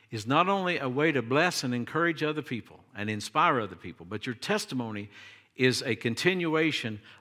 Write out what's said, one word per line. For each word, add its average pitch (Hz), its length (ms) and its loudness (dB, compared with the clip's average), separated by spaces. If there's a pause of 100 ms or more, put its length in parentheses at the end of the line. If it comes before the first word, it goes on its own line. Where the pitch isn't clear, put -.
(120)
is 110 160 -6
not 160 200 4
only 185 300 0
a 135 100 -2
way 147 240 2
to 131 120 2
bless 147 400 2
and 127 100 0
encourage 156 480 0
other 151 220 -2
people 107 360 -10 (160)
and 104 140 -4
inspire 135 500 2
other 95 160 -4
people, 82 320 -14
but 104 200 -8
your 120 80 -4
testimony 117 760 -4 (460)
is 127 260 4
a 123 140 0
continuation 156 1040 0 (200)